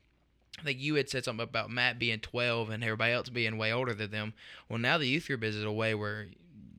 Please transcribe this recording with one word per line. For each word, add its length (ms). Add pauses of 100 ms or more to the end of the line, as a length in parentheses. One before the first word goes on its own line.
(580)
I 40
think 160
you 160
had 140
said 160
something 180
about 280
Matt 280
being 220
twelve 500
and 140
everybody 280
else 160
being 300
way 140
older 200
than 200
them. 220 (340)
Well, 100
now 200
the 100
youth 180
group 160
is 220
a 80
way 240
where 320 (500)